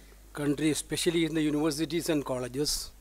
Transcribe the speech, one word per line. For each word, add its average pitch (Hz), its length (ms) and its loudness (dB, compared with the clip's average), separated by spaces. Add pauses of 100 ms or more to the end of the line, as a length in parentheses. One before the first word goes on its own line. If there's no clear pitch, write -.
(320)
country, 147 400 0
especially 165 520 0
in 156 100 0
the 160 80 2
universities 151 680 0
and 147 160 2
colleges 127 680 -2 (100)